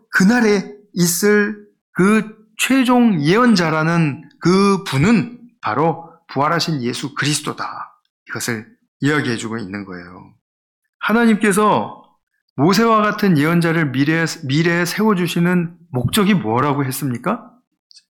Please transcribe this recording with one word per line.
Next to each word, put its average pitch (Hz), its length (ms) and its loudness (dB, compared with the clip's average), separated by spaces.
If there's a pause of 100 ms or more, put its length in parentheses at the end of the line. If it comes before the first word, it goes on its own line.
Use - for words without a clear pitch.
(120)
그날에 208 600 2 (220)
있을 208 640 0 (360)
그 214 420 0 (220)
최종 247 640 2
예언자라는 165 1080 2 (100)
그 196 440 2
분은 165 560 0 (220)
바로 147 520 -4 (140)
부활하신 156 560 -2
예수 123 320 -8
그리스도다. - 840 -8 (300)
이것을 113 380 -8 (340)
이야기해주고 117 560 -2
있는 98 280 -10
거예요. 92 480 -18 (680)
하나님께서 208 1040 0 (520)
모세와 220 460 2
같은 208 360 0
예언자를 165 520 2
미래에, 151 360 0 (180)
미래에 165 420 0
세워주시는 175 920 0 (140)
목적이 185 440 0
뭐라고 131 500 0
했습니까? 131 640 -6 (600)